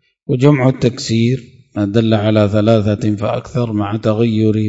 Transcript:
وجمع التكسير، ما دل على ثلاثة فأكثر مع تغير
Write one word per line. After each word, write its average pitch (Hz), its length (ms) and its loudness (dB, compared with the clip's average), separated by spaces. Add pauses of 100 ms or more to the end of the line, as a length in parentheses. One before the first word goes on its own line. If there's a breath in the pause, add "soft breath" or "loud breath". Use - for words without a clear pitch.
(280)
وجمع 131 420 2
التكسير، 123 760 -2 (320)
ما 104 100 -2
دل 110 280 0
على 107 360 2
ثلاثة 107 640 2
فأكثر 117 580 -6
مع 104 240 -4
تغير 110 560 0 (160)